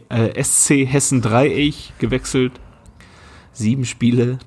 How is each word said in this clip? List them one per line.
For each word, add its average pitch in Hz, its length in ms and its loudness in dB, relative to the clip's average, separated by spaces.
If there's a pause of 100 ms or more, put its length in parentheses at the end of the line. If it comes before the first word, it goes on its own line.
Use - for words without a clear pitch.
äh, 113 260 0
S - 300 0
C 139 200 4
Hessen 135 360 0
Dreieich 131 800 0
gewechselt. 127 540 -2 (1000)
Sieben 120 340 -2
Spiele, 123 600 0